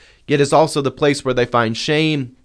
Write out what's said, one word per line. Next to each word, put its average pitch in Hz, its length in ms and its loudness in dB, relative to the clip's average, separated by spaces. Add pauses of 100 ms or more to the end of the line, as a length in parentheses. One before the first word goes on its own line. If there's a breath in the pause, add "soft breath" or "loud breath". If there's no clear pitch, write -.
(280 soft breath)
yet 143 140 2
is 143 100 2
also 156 300 2
the 135 100 -2
place 143 320 0
where 131 100 -2
they 123 120 0
find 117 320 -2
shame, 151 680 -4